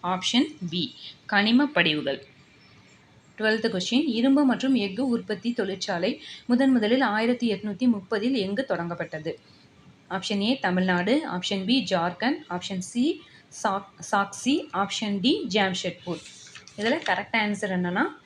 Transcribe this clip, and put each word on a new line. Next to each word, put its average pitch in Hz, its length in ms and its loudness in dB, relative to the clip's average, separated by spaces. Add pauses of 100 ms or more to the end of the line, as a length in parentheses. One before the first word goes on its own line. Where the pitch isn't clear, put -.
ஆப்ஷன் 185 440 0 (220)
பி 156 260 -4 (300)
கனிம 220 400 4
படிவுகள். 156 600 0 (1120)
ட்வெல்த் 220 320 0
கொஸ்டின், 233 360 0
இரும்பு 269 400 4
மற்றும் 254 300 4
எஃகு 208 320 0
உற்பத்தி 233 460 -2
தொழிற்சாலை 190 680 -2 (240)
முதன் 262 260 4
முதலில் 240 300 4
ஆயிரத்தி 226 520 2
எட்நூத்தி 208 340 -2
முப்பதில் 220 460 0
எங்கு 208 360 -2
தொடங்கப்பட்டது? 170 640 -4 (760)
ஆப்ஷன் 196 320 -2
ஏ 247 180 0
தமிழ்நாடு, 185 680 2
ஆப்ஷன் 190 360 -4
பி 240 180 2
ஜார்க்கண்ட், 180 540 0 (120)
ஆப்ஷன் 180 280 -6
சி 247 440 -2 (420)
சாக்-, 196 480 -4
சாக்சி, 220 600 0
ஆப்ஷன் 202 460 -2
டி 269 300 0
ஜாம்ஷெட்பூர். 185 720 -2 (560)
இதுல 233 280 0
கரெக்ட் 202 320 -2
ஆன்சர் 208 400 -2
என்னன்னா 180 260 0 (220)